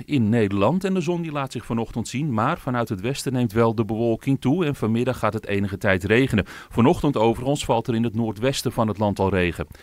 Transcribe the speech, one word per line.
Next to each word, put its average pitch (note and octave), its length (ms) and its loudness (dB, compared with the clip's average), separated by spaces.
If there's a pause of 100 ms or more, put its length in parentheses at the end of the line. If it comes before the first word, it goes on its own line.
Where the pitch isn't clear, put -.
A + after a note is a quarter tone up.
in A#2 240 2
Nederland A2 540 2
en F#3+ 100 -2
de F#3 80 0
zon E3+ 200 -2
die E3 100 -8
laat C#3 200 -6
zich - 140 -10
vanochtend A2+ 420 -4
zien, C#3 260 -2
maar B2+ 240 0
vanuit A#2+ 320 -4
het F#2+ 120 -4
westen C3 320 -4
neemt B2 180 0
wel A2+ 240 4
de A2+ 100 0
bewolking A2+ 560 0
toe D#3+ 240 2
en C#3 100 -2
vanmiddag A#2 440 0
gaat G#2+ 140 0
het A2 140 -6
enige G2+ 300 -2
tijd F#2+ 260 2
regenen. A2 440 2
Vanochtend C#3 720 0
overigens A#2+ 480 0
valt A#2 220 0
er A#2 80 0
in A2+ 80 0
het A2+ 120 -2
noordwesten A2+ 560 -2
van A2+ 160 0
het G2+ 100 -2
land G#2 220 0
al F#2+ 100 2
regen. F2+ 380 0 (160)